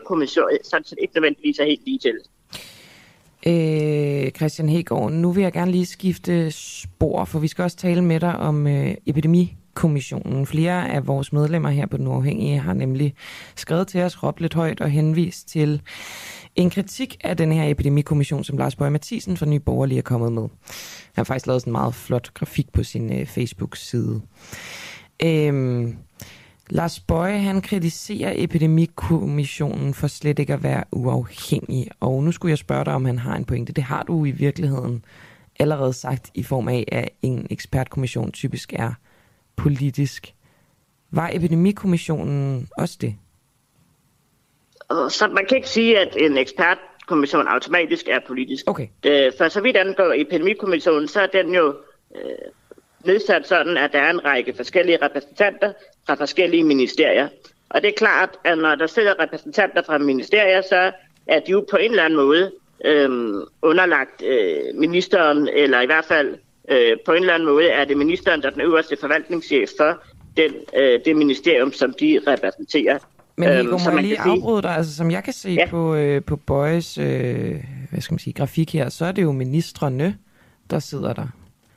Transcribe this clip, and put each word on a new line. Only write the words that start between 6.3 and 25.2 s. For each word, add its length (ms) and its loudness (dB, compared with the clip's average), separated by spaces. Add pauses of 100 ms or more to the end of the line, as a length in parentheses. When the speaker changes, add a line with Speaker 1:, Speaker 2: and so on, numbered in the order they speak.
Speaker 2:
spor, 760 -4
for 140 -6
vi 100 0
skal 140 -4
også 140 -2
tale 280 2
med 160 2
dig 160 0
om, 300 0
øh, 280 0 (120)
epidemikommissionen. 1400 0
Flere 440 0
af 160 -2
vores 260 -2
medlemmer 380 0
her 160 0
på 100 -6
Den 100 -2
Uafhængige 520 0
har 140 -2
nemlig 420 -2 (420)
skrevet 320 -2
til 120 -2
os, 220 -4
råbt 180 -4
lidt 140 -2
højt 260 -2
og 100 0
henvist 580 0
til 340 0 (720)
en 140 4
kritik 540 -6
af 120 -2
den 160 2
her 180 2
epidemikommission, 720 0
som 140 -6
Lars 180 -2
Boje 140 0
Mathiesen 460 -4
fra 100 -4
Nye 140 2
Borgerlige 380 0
er 40 0
kommet 300 -2
med. 100 -4
Han 760 -14
har 80 0
faktisk 220 -4
lavet 160 0
sådan 80 -6
en 20 -2
meget 220 -2
flot 400 -4
grafik 380 -4
på 100 2
sin, 380 -4
øh, 60 -6
Facebook-side. 920 -6 (1040)